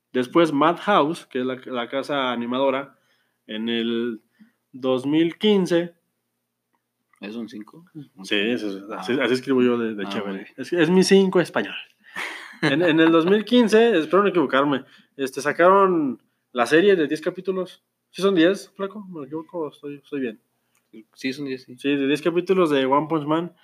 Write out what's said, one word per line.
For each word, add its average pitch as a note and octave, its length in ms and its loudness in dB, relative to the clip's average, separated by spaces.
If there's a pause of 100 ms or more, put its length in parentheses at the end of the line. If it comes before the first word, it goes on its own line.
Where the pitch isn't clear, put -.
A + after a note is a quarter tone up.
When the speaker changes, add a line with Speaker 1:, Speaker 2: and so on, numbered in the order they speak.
(140)
Speaker 1:
Después D3+ 400 2
Madhouse, E3 720 2
que - 160 -6
es B2+ 40 -4
la, C3 200 -6
la A#2+ 240 -6
casa C3+ 420 -4
animadora, C3 640 -2 (500)
en A2 220 -8
el A#2 520 -4 (500)
dos C3 340 -2
mil D#3+ 320 0
quince. F3+ 560 2 (1300)
Speaker 2:
¿Es - 160 -14
un - 140 -10
cinco? - 340 -18 (400)
Speaker 1:
Sí, G#2 120 -4
es, A2 280 0
es, G2 280 -8
Speaker 2:
Ah. F#2+ 80 -10
Speaker 1:
así, A#2+ 200 -4
así B2 140 0
escribo B2+ 300 0
yo A#2+ 140 2
de, A2+ 180 -4
de G2 100 -6
Speaker 2:
Ah, G2 40 -10
Speaker 1:
chévere. G2+ 220 -6
Speaker 2:
muy G2 120 -8
bien. - 120 -20
Speaker 1:
Es, C3 160 -12
es E3+ 180 2
mi F#3 140 4
cinco F#3+ 380 4
español. A2 340 -6 (840)
En, D3+ 200 0
en E3 180 2
el E3 120 6
dos E3 140 4
mil G#3 200 2
quince, A3+ 520 4
espero D#3+ 260 2
no G3 60 2
equivocarme, C#3+ 540 0 (320)
este, C3+ 260 -6
sacaron E3+ 800 2 (320)
la A#2+ 120 0
serie F3 300 4
de D#3 120 0
diez D3+ 140 -6
capítulos. F#3 600 -8 (260)
¿Sí - 120 -10
son G3+ 140 2
diez, F3+ 400 2
flaco? G3 340 -10
¿Me D#3 160 -12
equivoco? D#3+ 440 -10
Estoy, C#3+ 340 -14
estoy C#3+ 180 -8
bien. A2+ 180 -6 (720)
Speaker 2:
Sí, C3 200 -8
son C#3+ 120 -10
diez, C3 180 -10
sí. B2+ 140 -20
Speaker 1:
Sí, C#3 180 -2
de C#3 120 0
diez D3 140 0
capítulos F3 480 0
de C3+ 160 2
One C#3+ 240 2
Punch D#3 160 -2
Man. E3 280 -2 (100)